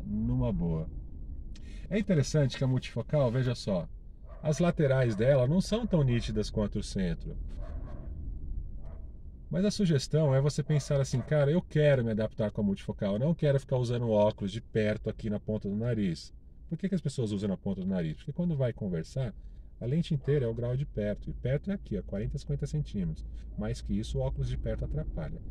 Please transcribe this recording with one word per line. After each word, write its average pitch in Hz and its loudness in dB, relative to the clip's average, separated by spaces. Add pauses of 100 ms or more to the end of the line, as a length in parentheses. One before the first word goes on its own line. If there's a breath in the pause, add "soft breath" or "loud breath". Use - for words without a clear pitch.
numa 113 0
boa. 82 0 (1000 loud breath)
É 196 0
interessante 151 4
que - 0
a 127 2
multifocal, 127 2
veja 123 2
só, - -2 (540)
as 151 0
laterais 135 4
dela 123 6
não 170 4
são 220 0
tão 165 4
nítidas 113 2
quanto 104 0
o 101 -2
centro. 82 -2 (2250)
Mas 170 2
a 208 4
sugestão 156 4
é 135 6
você 147 0
pensar 143 2
assim, 127 0
"Cara, 143 4
eu 175 4
quero 147 6
me 113 0
adaptar 107 0
com - -4
a 104 2
multifocal, 98 0
eu 107 0
não 156 4
quero 139 4
ficar 135 0
usando 120 0
óculos 104 4
de 113 -6
perto 107 0
aqui - -4
na 104 0
ponta 107 -2
do 98 -2
nariz." 107 0 (360)
Por 165 -4
que 190 -2
que 202 0
as 175 2
pessoas 117 -2
usam 101 0
na 92 0
ponta 95 -4
do 90 -4
nariz? 90 0
Porque - -10
quando 175 0
vai 127 2
conversar, 98 -4 (460 loud breath)
a - -6
lente 156 0
inteira 139 2
é 113 0
o 117 -2
grau 120 -2
de 143 -2
perto, 104 -2
e - -6
perto 143 -2
é - 0
aqui, 113 -4
ó, 90 -4
quarenta 110 -4
a - -4
cinquenta 143 -4
centímetros. 160 -4 (320 loud breath)
Mais 107 -4
que - -2
isso, 113 -2
o - 0
óculos 131 -2
de 123 -2
perto 113 -2
atrapalha. 151 -4